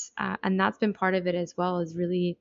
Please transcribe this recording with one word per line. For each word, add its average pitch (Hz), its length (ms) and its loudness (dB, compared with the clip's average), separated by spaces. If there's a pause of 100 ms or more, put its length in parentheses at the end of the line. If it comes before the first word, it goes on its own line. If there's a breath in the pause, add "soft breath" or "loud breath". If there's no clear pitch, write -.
(180)
uh, 190 240 -2
and 190 160 2
that's 202 200 2
been 208 160 2
part 185 200 2
of 185 120 0
it 180 80 0
as 175 220 -4
well, 180 220 0
is 165 160 -2
really 175 460 0